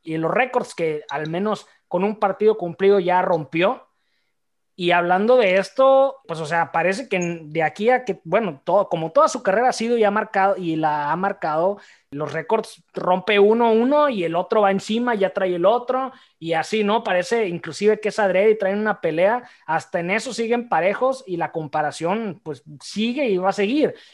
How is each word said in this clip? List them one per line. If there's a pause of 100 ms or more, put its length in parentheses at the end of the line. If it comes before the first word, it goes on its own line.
y
los
récords
que
al
menos (200)
con
un
partido
cumplido
ya
rompió. (880)
Y
hablando
de
esto, (100)
pues,
o
sea,
parece
que
en-,
de
aquí
a
que,
bueno,
todo,
como
toda
su
carrera
ha
sido
y
ha
marcado,
y
la
ha
marcado, (320)
los
récords (120)
rompe
uno,
uno,
y
el
otro
va
encima,
ya
trae
el
otro, (280)
y
así,
¿no?
Parece
inclusive
que
es
adrede
y
traen
una
pelea, (180)
hasta
en
eso
siguen
parejos,
y
la
comparación,
pues, (180)
sigue
y
va
a
seguir. (200)